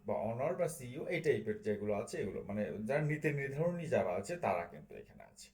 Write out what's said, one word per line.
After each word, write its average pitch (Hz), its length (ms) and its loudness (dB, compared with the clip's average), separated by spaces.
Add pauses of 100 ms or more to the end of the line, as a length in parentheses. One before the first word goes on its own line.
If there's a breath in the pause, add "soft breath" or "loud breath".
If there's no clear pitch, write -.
বা 104 80 2
ওনার 120 400 0
বা 170 140 2
সিইও 127 380 -8
এই 139 140 0
টাইপের 107 420 2
যেগুলো 104 320 2
আছে 110 240 -2
এগুলো, 98 240 -2
মানে 101 300 -2 (120)
যারা 139 180 2
নীতি 156 280 2
নির্ধারণী 143 560 0
যারা 101 240 4
আছে 98 260 -2
তারা 95 280 2
কিন্তু - 300 -14
এখানে - 280 -16
আছে। - 320 -18